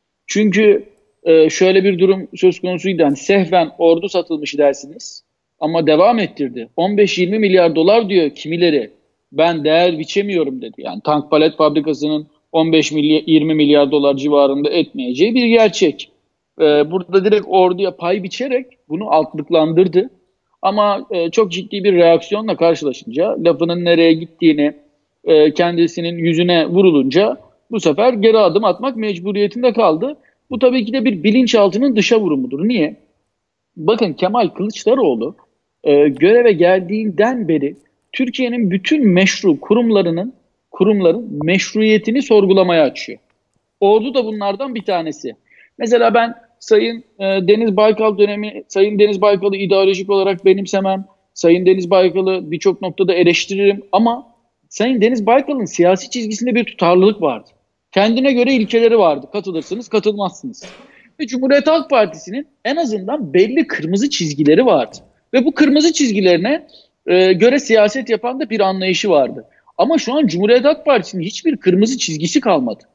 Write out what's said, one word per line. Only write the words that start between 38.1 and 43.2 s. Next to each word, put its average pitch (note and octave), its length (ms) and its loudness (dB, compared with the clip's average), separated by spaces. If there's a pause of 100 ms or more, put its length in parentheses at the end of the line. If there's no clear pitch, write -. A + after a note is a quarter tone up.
Türkiye'nin B3 580 -4
bütün A3+ 380 0
meşru F3+ 520 2
kurumlarının, G#3 720 0 (380)
kurumların G3 720 0
meşruiyetini G#3+ 800 0
sorgulamaya F#3+ 600 2
açıyor. A#2+ 360 -4 (600)